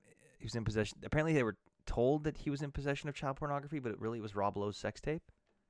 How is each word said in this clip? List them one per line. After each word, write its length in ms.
he 60
was 100
in 100
possession, 400
apparently 300
they 80
were 140
told 380
that 140
he 120
was 120
in 100
possession 360
of 60
child 220
pornography, 420
but 140
it 80
really 200
was 140
Rob 220
Lowe's 200
sex 240
tape. 220